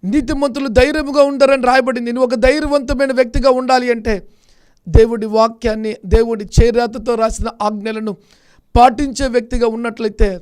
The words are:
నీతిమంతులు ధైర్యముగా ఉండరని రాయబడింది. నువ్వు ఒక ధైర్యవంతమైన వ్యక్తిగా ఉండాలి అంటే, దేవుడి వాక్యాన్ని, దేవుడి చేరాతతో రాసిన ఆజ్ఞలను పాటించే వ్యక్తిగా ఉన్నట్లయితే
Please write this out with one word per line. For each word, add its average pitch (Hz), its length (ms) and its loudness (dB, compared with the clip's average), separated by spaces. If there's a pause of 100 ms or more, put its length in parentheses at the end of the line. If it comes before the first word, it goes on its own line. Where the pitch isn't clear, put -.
నీతిమంతులు 277 640 -2
ధైర్యముగా 277 540 2
ఉండరని 277 400 2
రాయబడింది. 247 500 0
నువ్వు 254 140 0
ఒక 240 80 -2
ధైర్యవంతమైన 277 760 0
వ్యక్తిగా 247 380 2
ఉండాలి 254 400 0
అంటే, 226 380 -4 (600)
దేవుడి 220 380 2
వాక్యాన్ని, 220 720 -2 (100)
దేవుడి 226 380 0
చేరాతతో 233 680 0
రాసిన 226 340 -2 (140)
ఆజ్ఞలను 214 540 -6 (600)
పాటించే 262 500 2
వ్యక్తిగా 240 400 -2
ఉన్నట్లయితే 220 760 -2